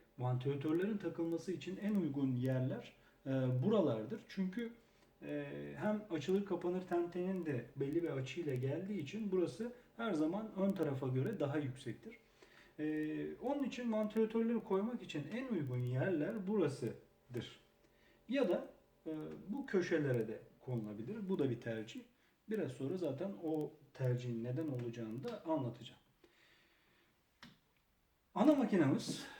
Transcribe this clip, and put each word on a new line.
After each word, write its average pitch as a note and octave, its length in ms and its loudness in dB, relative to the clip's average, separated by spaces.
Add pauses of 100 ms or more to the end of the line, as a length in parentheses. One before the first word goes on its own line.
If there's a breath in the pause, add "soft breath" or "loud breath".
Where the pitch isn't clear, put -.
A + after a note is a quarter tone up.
(180 loud breath)
vantilatörlerin C#3+ 800 0
takılması E3 540 -2
için F3+ 240 -6
en G#3 180 0
uygun C#3 380 2
yerler, C3 600 0 (340 soft breath)
e, C3+ 40 -2 (320)
buralardır. D3+ 680 2
Çünkü, A3+ 440 -4 (500 soft breath)
e, D3 240 -4 (300)
hem G#3+ 340 0
açılır F#3 360 2
kapanır F3+ 400 -2
tentenin F3+ 600 0
de B2+ 300 -2
belli D3 260 0
bir D#3 80 0
açıyla C3+ 440 -2
geldiği E3 460 -2
için G3 320 -4
burası F#3 400 2 (240 loud breath)
her A3+ 160 0
zaman E3+ 440 0
ön F#3+ 160 4
tarafa C#3 360 0
göre D#3 320 2
daha C#3+ 180 2
yüksektir. - 600 -6 (600 loud breath)
E, D3+ 640 -2
onun C#4 220 0
için A#3+ 280 -2
vantilatörleri A3 680 2
koymak G3+ 420 0
için D3+ 300 -6
en C4 160 -4
uygun C3 300 0
yerler E3+ 680 0
burasıdır. C3 1120 -2 (680 soft breath)
Ya B3 200 2
da, - 220 0 (360)
e, D#3+ 40 -4 (380)
bu C4 180 -2
köşelere C#3+ 640 2
de G#2+ 140 -8 (180)
konulabilir. B2 680 -6
Bu F#3+ 100 0
da C3+ 120 4
bir A2+ 100 -2
tercih. A2+ 400 -6 (500 soft breath)
Biraz E3+ 220 0
sonra C#3 240 -2
zaten E3+ 360 -2 (100)
o D#3 300 0 (200)
tercihin B2 520 0
neden C#3+ 240 -2
olacağını A#2 560 -4
da A#3 200 -8
anlatacağım. C3+ 560 -4 (2250 soft breath)
Ana C4+ 200 8
makinamız, F#3 720 4 (140)